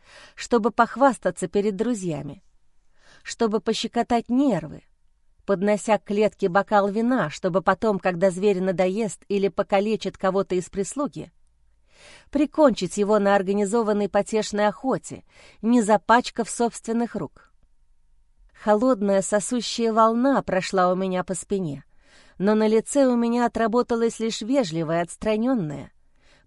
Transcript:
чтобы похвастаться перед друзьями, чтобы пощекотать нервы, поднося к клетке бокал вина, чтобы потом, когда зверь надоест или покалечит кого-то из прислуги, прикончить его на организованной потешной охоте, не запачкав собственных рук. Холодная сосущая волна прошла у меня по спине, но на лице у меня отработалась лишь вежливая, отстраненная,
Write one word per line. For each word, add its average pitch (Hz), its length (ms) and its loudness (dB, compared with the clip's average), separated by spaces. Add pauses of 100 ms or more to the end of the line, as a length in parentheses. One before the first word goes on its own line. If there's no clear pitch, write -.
(340)
чтобы 233 360 0
похвастаться 226 760 0
перед 202 300 -2
друзьями, 185 680 -6 (800)
чтобы 220 380 -2
пощекотать 226 680 -2
нервы, 240 540 0 (640)
поднося 202 520 2
к - 60 -16
клетке 202 440 0
бокал 196 400 2
вина, 226 420 0
чтобы 185 320 -2
потом, 196 360 0
когда 185 320 0
зверь 185 300 0
надоест 190 680 -2
или 196 200 0
покалечит 202 680 -2
кого-то 190 380 -2
из 180 160 -2
прислуги, 190 640 -6 (960)
прикончить 269 680 2
его 208 220 2
на 202 180 4
организованной 202 720 0
потешной 208 600 0
охоте, 208 540 -6 (400)
не 233 200 4
запачкав 220 680 2
собственных 233 640 -4
рук. - 400 -12 (1120)
Холодная 208 560 2
сосущая 226 720 -2
волна 226 500 2
прошла 185 480 0
у 185 40 0
меня 185 280 -2
по 185 120 -8
спине, 165 500 -6 (540)
но 202 160 2
на 214 120 2
лице 220 400 2
у 247 100 2
меня 233 280 0
отработалась 226 760 0
лишь 220 200 -4
вежливая, 170 600 -2
отстраненная, 214 880 -4 (540)